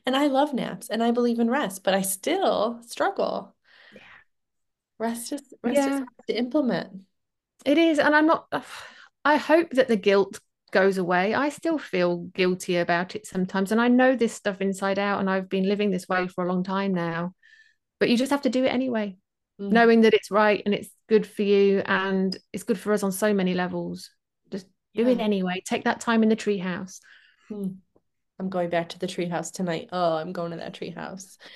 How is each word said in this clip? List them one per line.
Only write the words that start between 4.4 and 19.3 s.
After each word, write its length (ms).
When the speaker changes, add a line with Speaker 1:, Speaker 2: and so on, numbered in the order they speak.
Speaker 1:
Rest 340
is, 300
rest 160
is 80
Speaker 2:
Yeah. 120
Speaker 1:
hard 100
to 80
implement. 680
Speaker 2:
It 140
is. 220
And 140
I'm 120
not, 240
<sighs> 760
I 120
hope 340
that 160
the 100
guilt 440
goes 260
away. 340
I 180
still 280
feel 460
guilty 440
about 360
it 100
sometimes. 460
And 100
I 60
know 300
this 160
stuff 280
inside 380
out, 220
and 100
I've 180
been 200
living 240
this 160
way 180
for 180
a 40
long 160
time 280
now, 400
but 80
you 80
just 160
have 100
to 80
do 140
it 100
anyway, 420